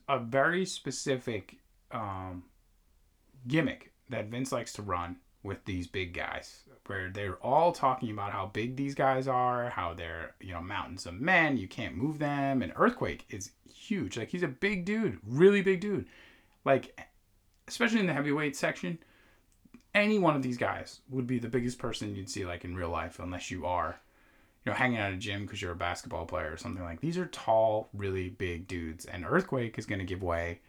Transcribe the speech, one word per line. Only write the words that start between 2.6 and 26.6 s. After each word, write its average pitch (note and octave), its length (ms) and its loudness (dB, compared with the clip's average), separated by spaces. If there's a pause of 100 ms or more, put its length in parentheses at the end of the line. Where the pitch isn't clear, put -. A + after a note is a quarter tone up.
gimmick - 440 2 (180)
that A2 160 -4
Vince B2 260 -4
likes A#2 220 -4
to G#2 80 -8
run F2 340 -2 (260)
with G2 220 -6
these F2+ 220 -2
big F#2 260 -6
guys, - 480 -8 (260)
where F#2+ 240 -6
they're G2+ 260 -4
all D#3 360 4
talking B2 380 2
about G2+ 220 -4
how G2 140 -2
big A#2 300 -2
these C#3 180 -2
guys C3+ 340 4
are, B2 420 2
how F2 240 -2
they're, E2 460 -8
you F#2 120 -10
know, E2+ 80 -6
mountains F2+ 460 -6
of F2 140 -8
men, D#3+ 360 4
you G2 120 -2
can't G2 280 -6
move D3 220 -2
them, C#3 440 0
and E2+ 140 -4
Earthquake D3 540 2
is - 220 -10 (200)
huge. D3+ 460 -4
Like, A2 100 -4
he's F3+ 140 -2
a E3 60 0
big F#3 360 0
dude, G3+ 420 0
really F#3 360 8
big F#3+ 180 4
dude. G3 260 -2 (580)
Like, C3+ 340 4 (680)
especially A3+ 320 4
in F#3+ 60 4
the D#3+ 60 4
heavyweight C#3+ 440 2
section, E3+ 420 -2 (960)
any G#3 240 6
one E3 160 6
of C3+ 80 2
these B2+ 160 0
guys - 400 -2 (100)
would B2+ 200 -2
be B2+ 100 0
the A2+ 100 -4
biggest B2 300 0
person G#2+ 380 -4
you'd F#2+ 120 -8
see, G2 160 -6
like, F2 200 -8
in F2+ 100 -6
real F2 160 -4
life, E2 300 -4
unless F2 320 -6
you F2 140 -6
are, E2+ 340 -2 (640)
you G#2 80 -2
know, G#2 40 -2
hanging B2 220 2
out G2+ 140 0
at - 20 -4
a - 20 -4
gym G2+ 300 -4
'cause G2 160 -8
you're F2+ 80 -4
a E2+ 60 -4
basketball E2+ 500 -4
player D#2+ 260 -4
or D#2+ 40 -8
something. F#2+ 260 -8